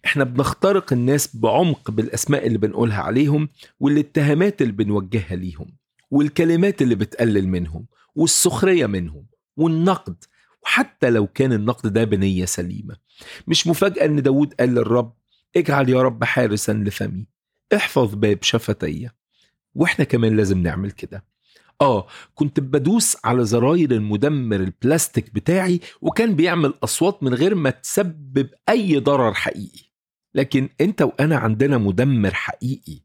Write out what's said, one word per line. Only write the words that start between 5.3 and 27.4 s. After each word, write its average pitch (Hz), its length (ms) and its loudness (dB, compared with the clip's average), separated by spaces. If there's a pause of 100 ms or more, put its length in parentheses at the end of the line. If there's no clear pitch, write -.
ليهم، 90 320 -10 (440)
والكلمات 165 720 2
اللي 120 140 2
بتقلل 101 520 0
منهم، 87 380 -4 (300)
والسخرية 165 720 2
منهم، 85 400 -6 (320)
والنقد، 165 680 0 (400)
وحتى - 460 0
لو 110 180 2
كان 131 260 0
النقد 110 400 -2
ده 113 100 2
بنية 95 420 0
سليمة. 95 500 -8 (520)
مش 170 200 0
مفاجأة 180 380 2
إن 147 160 2
داود 139 320 2
قال 123 160 0
للرب: 120 440 0 (420)
"اجعل 139 340 2
يا 127 120 4
رب 117 220 0
حارسًا 110 480 -2
لفمي، 104 560 -4 (480)
احفظ 120 400 0
باب 104 260 2
شفتي." 107 680 -4 (680)
وإحنا 156 300 0
كمان 113 320 2
لازم 98 200 2
نعمل 87 340 -2
كده. - 420 -18 (480)
آه، 120 260 2 (280)
كنت 147 240 -2
بدوس 143 640 0
على 120 220 2
زراير 127 460 2
المدمر 110 640 0
البلاستيك 117 800 -2
بتاعي، 180 460 0 (220)
وكان 226 340 0
بيعمل 165 380 2 (100)
أصوات 170 400 -2
من 131 100 0
غير 170 220 2